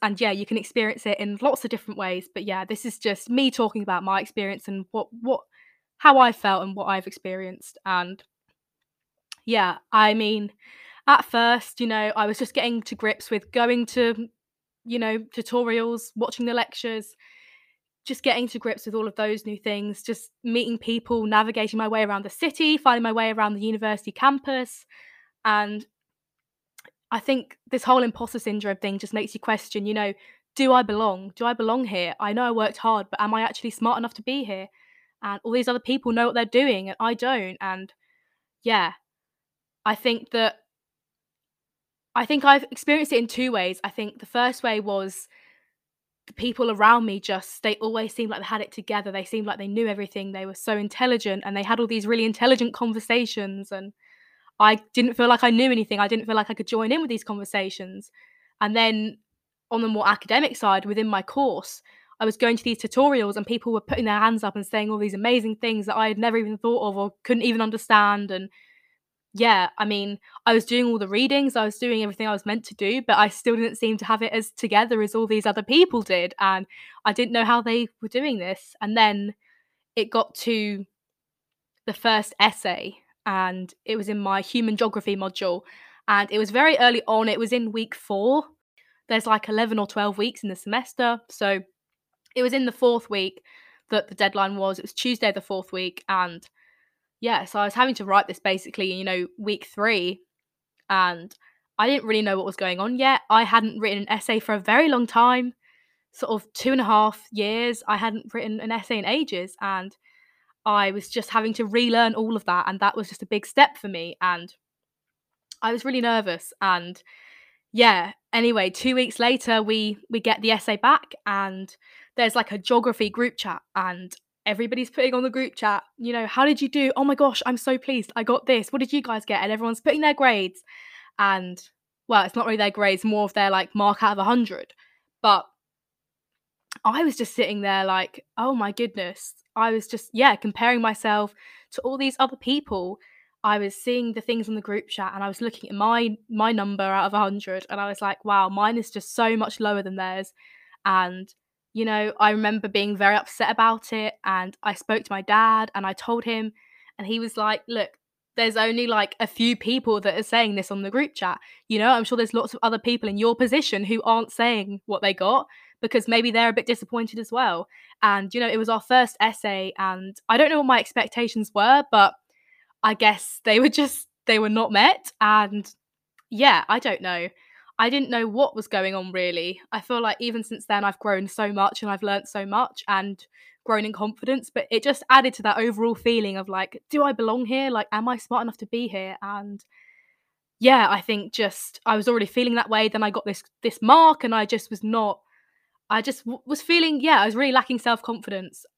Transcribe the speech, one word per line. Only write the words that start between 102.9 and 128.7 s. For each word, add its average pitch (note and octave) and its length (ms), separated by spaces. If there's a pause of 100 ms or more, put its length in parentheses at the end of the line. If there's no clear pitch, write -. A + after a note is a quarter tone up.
yet. C4+ 320
I A3+ 140
hadn't A3 360
written G3+ 240
an - 60
essay A3 300
for A3 140
a G#3 60
very B3 300
long B3 180
time, B3 460 (580)
sort - 200
of G#3+ 220
two - 180
and C4 100
a G#3+ 40
half G#3+ 360 (100)
years. A3+ 560
I G#3 100
hadn't A3+ 360
written A3 260
an A3+ 120
essay A3+ 260
in G3+ 80
ages, G3+ 560
and G3 340 (720)
I G3+ 260
was G3+ 180
just - 200
having A3 240
to A3+ 120
relearn A3+ 480
all A3 220
of F#3+ 100
that, F3+ 220
and F#3+ 120
that G3+ 160
was G#3+ 140
just - 140
a - 40
big G#3 180
step D4 320
for G#3 100
me, E3+ 340
and F3 320 (1080)
I A3+ 100
was A#3 140
really B3+ 160
nervous, G#3+ 600
and F3+ 400 (720)
yeah, G#3 400 (180)
anyway, A3+ 380
two B3+ 260
weeks B3+ 240
later, A#3+ 420
we, G#3+ 360 (120)
we A3+ 100
get G#3+ 220
the A3 100
essay G#3+ 260
back, B3 360 (120)
and G3 500 (400)
there's, A3+ 200
like, A3+ 160
a G#3 60
geography A3+ 520
group A#3 280
chat, - 240 (140)
and F#3 400 (300)
everybody's A#3 440
putting B3+ 240
on B3+ 100
the C4 60
group B3+ 260
chat, G#3 280 (140)
you A#3+ 160
know, A#3 120
"How C4 200
did D4 160
you C4+ 80
do? C#4 260
Oh C#4 80
my C#4 120
gosh, C4+ 300
I'm B3 120
so C4 200
pleased, B3+ 380
I A#3 80
got A#3+ 220
this. A#3 260